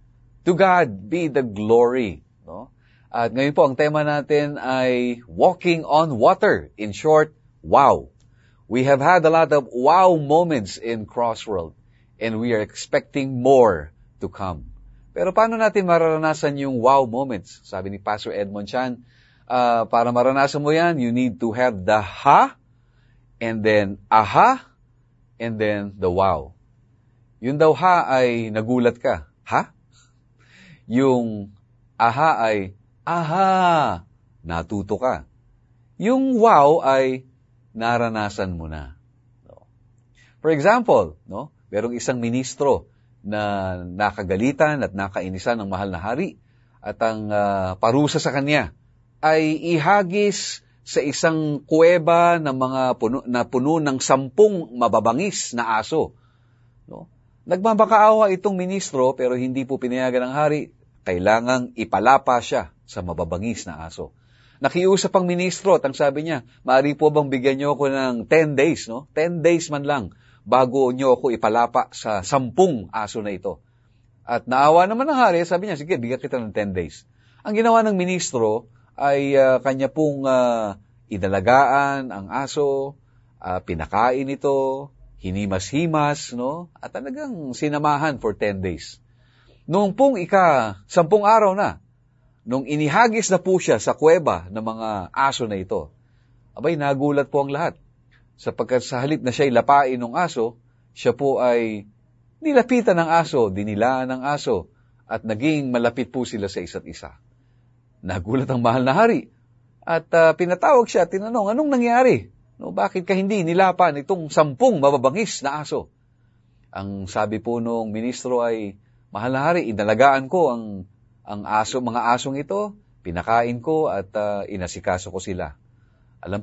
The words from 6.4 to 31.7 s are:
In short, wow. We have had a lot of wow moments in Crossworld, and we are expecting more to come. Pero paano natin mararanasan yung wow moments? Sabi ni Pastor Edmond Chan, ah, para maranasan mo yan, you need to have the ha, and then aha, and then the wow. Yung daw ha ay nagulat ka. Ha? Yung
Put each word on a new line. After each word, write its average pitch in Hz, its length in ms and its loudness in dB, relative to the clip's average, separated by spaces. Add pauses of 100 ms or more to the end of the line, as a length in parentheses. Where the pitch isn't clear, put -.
In 104 160 -8
short, 156 400 2 (320)
wow. 98 400 6 (640)
We 127 160 0
have 139 160 4
had 165 240 4
a 160 60 4
lot 165 180 2
of 143 240 2
wow 170 400 4
moments 151 640 0
in 113 240 0
Crossworld, 110 720 -4 (400)
and 110 240 -4
we 120 160 -2
are 107 80 0
expecting 135 800 -6
more 113 480 4 (320)
to 90 80 -8
come. 87 400 -10 (400)
Pero 180 240 -2
paano 226 240 2
natin 214 240 2
mararanasan 156 800 0
yung 135 160 -4
wow 131 320 4
moments? 120 560 -8
Sabi 95 240 -10
ni 98 80 -12
Pastor 107 320 -6
Edmond 101 400 -6
Chan, 127 320 -6 (480)
ah, 120 400 2
para 120 240 2
maranasan 135 480 2
mo 147 80 0
yan, 165 320 2
you 117 80 0
need 123 320 -2
to 117 80 -2
have 117 320 -2
the 107 160 2
ha, 143 560 2 (880)
and 113 240 -2
then 104 400 2
aha, 160 560 4 (800)
and 113 160 -6
then 104 400 -2
the 92 120 0
wow. 87 440 0 (880)
Yung 139 160 -4
daw 156 160 6
ha 175 320 2
ay 117 480 0
nagulat 120 480 0
ka. 98 240 -2 (160)
Ha? 143 320 -4 (1120)
Yung 117 640 0 (480)